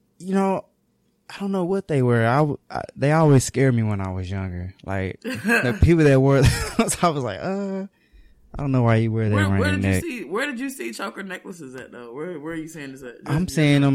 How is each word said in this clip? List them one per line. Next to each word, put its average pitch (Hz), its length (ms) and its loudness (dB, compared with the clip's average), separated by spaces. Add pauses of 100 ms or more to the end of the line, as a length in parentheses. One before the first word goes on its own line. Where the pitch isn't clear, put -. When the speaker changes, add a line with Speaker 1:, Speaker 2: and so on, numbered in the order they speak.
(200)
Speaker 1:
You 190 160 -4
know, 190 300 0 (640)
I - 100 -16
don't 196 120 -6
know 190 140 -2
what 190 220 -4
they 139 160 2
were. 120 220 2
I 120 120 2
w-, 147 220 0 (100)
I, - 140 -8 (120)
they 135 160 0
always 151 320 6
scared 135 300 0
me 117 100 2
when 107 160 -2
I 95 120 -4
was 92 180 -6
younger. 92 460 -6 (100)
Like, 95 340 -4
Speaker 2:
<laughs> - 40 -20
Speaker 1:
the 214 580 -2
people 160 220 6
that 135 180 6
wore 139 200 4
<laughs> - 360 2
those, - 260 0
I 175 60 4
was 143 140 -4
like, 98 180 -6
Uh, 190 460 -6 (680)
I - 40 -6
don't 143 100 -2
know 127 120 4
why 117 140 4
you 113 140 0
wear 110 180 0
that 104 60 2
Speaker 2:
Where, 101 80 4
Speaker 1:
around 98 160 2
Speaker 2:
where 95 120 2
Speaker 1:
your 95 80 -2
Speaker 2:
did 98 60 0
you 95 60 2
Speaker 1:
neck. 92 120 0
Speaker 2:
see, 247 200 -8
where 208 220 -4
did 262 160 -6
you 277 80 -6
see 240 240 -10
choker 214 300 -10
necklaces 175 520 -14
at, 127 160 -14
though? 117 220 -16
Where, 156 260 -10
where 156 140 -10
are 165 40 -8
you 156 120 -10
saying 139 240 -14
this 135 100 -16
at? 120 140 -14
Just - 120 -16
Speaker 1:
I'm 165 200 -2
seeing 147 320 4
Speaker 2:
general, 139 140 4